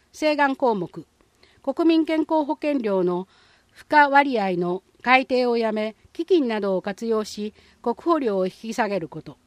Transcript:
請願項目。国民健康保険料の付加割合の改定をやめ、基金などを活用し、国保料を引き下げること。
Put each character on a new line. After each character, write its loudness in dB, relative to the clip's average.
請 -2
願 2
項 0
目。 -8
国 0
民 4
健 -2
康 0
保 -2
険 -2
料 0
の -2
付 -20
加 6
割 2
合 0
の -2
改 4
定 0
を 0
や -2
め、 -4
基 -6
金 4
な -2
ど 0
を -4
活 -8
用 0
し、 -10
国 -2
保 0
料 -2
を 0
引 -4
き -12
下 -2
げ -4
る -10
こ -14
と。 -18